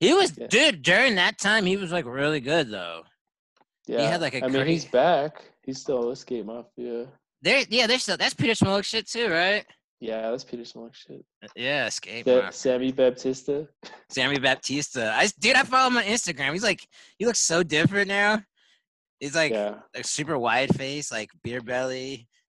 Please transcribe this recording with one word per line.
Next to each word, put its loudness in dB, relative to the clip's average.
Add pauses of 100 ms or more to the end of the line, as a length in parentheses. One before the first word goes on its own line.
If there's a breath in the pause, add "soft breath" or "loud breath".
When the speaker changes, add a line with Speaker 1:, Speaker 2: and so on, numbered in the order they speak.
Speaker 1:
He 6
was, 2
Speaker 2:
Yeah. -10
Speaker 1:
dude, 2
during 4
that 2
time, 2
he 2
was, -6
like, -2
really 0
good, 0
though. -8 (840)
He -6
Speaker 2:
Yeah. 2
Speaker 1:
had, 0
like, -2
a -4
Speaker 2:
I 0
mean, 2
he's 0
Speaker 1:
crazy -16
Speaker 2:
back. 2 (180)
He's -8
still -2
with -4
Skate -8
Mafia. -10 (340)
Speaker 1:
There, 2
yeah, 2
there's 0
still, -2
that's -2
Peter 0
Smolik 2
shit, -4
too, -2
right? 2 (360)
Speaker 2:
Yeah, -4
that's -6
Peter -10
Smolik -18
shit. -20 (180)
Speaker 1:
Uh, -20
yeah, -2
Skate -10
Speaker 2:
Sa- 4
Speaker 1:
Mafia. 0
Speaker 2:
Sammy -2
Baptista. 0 (140)
<laughs> -20
Speaker 1:
Sammy 0
Baptista. -2
I 2
s-, 0
dude, 2
I 6
follow 2
him 2
on 2
Instagram. -2
He's, -4
like, -2 (320 soft breath)
he -4
looks 2
so 2
different 0
now. 2 (800)
He's, -6
like, 2
Speaker 2:
Yeah. -2 (160)
Speaker 1:
a -8
super -4
wide 2
face, -8
like, -6 (120)
beer -8
belly, -6 (200)